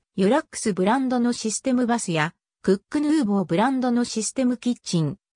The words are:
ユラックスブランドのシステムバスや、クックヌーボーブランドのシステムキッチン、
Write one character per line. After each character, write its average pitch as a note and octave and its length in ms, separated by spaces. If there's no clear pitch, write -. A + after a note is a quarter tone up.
ユ F#3+ 140
ラ C#4 80
ッ D#4+ 60
ク - 140
ス A3 140
ブ F#3 140
ラ A3+ 100
ン C4 140
ド B3 100
の A#3+ 140
シ - 160
ス - 100
テ C4 140
ム B3 120
バ A#3 120
ス - 140
や、 D#3+ 220
ク G3 140
ッ - 120
ク D4+ 140
ヌ D4+ 60
ー C4 60
ボ G3+ 160
ー - 20
ブ E3 140
ラ A3+ 100
ン C4 120
ド B3 120
の A#3+ 120
シ A3 180
ス - 100
テ C4 140
ム B3 100
キ B3 140
ッ A#3+ 120
チ E3 200
ン、 C#3+ 160